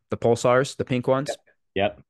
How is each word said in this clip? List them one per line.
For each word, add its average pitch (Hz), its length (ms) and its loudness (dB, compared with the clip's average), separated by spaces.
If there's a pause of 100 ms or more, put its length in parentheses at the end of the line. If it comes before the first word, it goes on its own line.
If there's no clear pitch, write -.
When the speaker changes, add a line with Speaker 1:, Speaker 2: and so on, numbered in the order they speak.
Speaker 1:
the - 80 -6
Pulsars, 123 600 2
the - 80 -4
pink 123 220 -4
ones. 139 220 0
Speaker 2:
Yep. - 80 -8 (380)
Yep. 98 340 -2